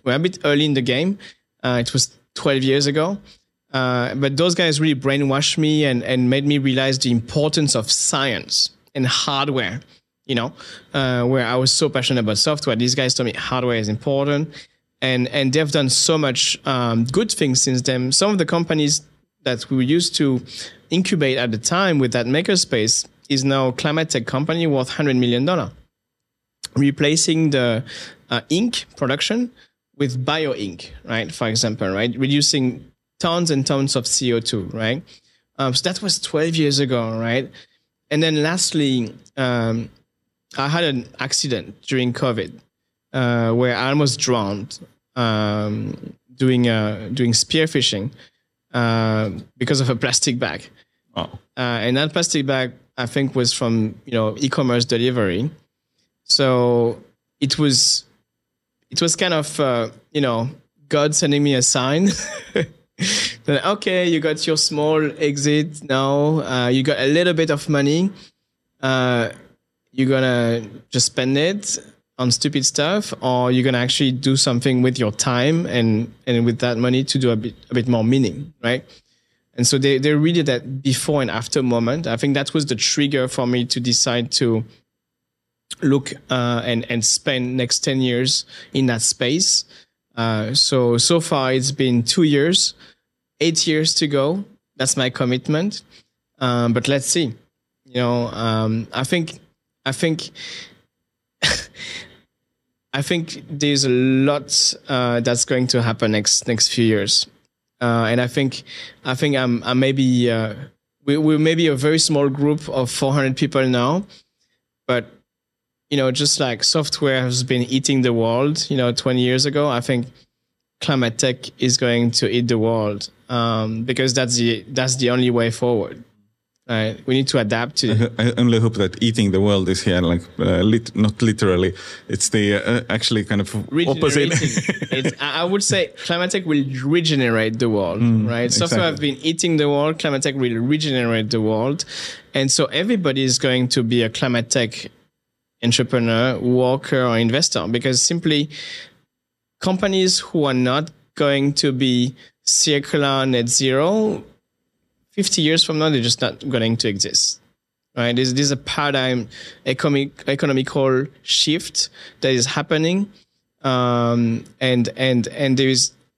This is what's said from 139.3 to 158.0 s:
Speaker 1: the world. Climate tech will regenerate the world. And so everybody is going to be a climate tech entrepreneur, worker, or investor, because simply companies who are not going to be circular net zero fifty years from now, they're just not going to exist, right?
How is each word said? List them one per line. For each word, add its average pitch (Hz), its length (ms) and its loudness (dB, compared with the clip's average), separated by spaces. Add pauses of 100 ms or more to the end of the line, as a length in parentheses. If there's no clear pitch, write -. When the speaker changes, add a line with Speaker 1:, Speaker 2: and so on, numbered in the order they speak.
Speaker 1:
the 147 100 2
world. 147 300 0
Climate 139 240 -2
tech 139 140 -2
will 123 220 0
regenerate 123 680 0
the 113 140 0
world. 110 420 -2 (480)
And 135 180 0
so 151 160 2
everybody 160 580 0
is 127 140 0
going 127 300 2
to 131 140 0
be 117 200 2
a 113 60 0
climate 120 400 -2
tech - 380 -2 (760)
entrepreneur, 117 760 2
worker, 127 640 2
or 117 140 2
investor, 117 500 0
because 123 320 0
simply 151 480 0 (1120)
companies 190 580 0
who - 260 -2
are 135 100 2
not 127 360 0 (240)
going 139 400 2
to 143 180 0
be 127 420 0 (300)
circular 139 800 2
net 120 240 2
zero 160 760 0 (920)
fifty 190 280 0
years 156 220 2
from 156 140 -2
now, 156 120 2
they're 135 120 2
just 117 180 0
not 127 280 -4
going 113 280 0
to 110 120 -2
exist, - 520 -2 (560)
right? 120 180 0